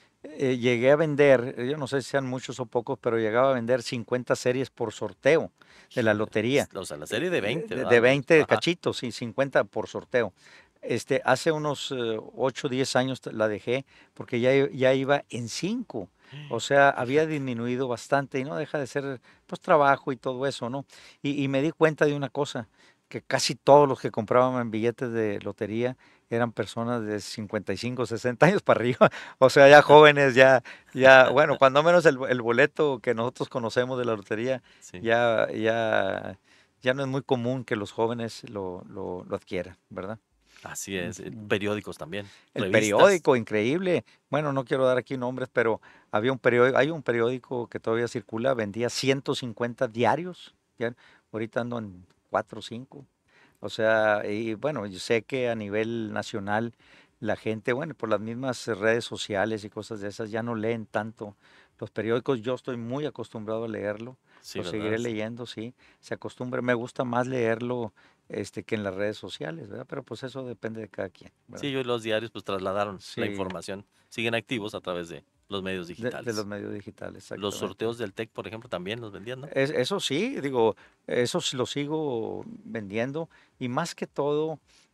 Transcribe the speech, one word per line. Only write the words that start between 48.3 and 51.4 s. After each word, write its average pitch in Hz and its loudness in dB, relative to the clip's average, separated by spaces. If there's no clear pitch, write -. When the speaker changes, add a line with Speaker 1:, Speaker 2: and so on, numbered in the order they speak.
Speaker 1:
vendía 113 -4
ciento 135 0
cincuenta 120 -6
diarios, 120 -2
ya, 117 -4
ahorita 113 -6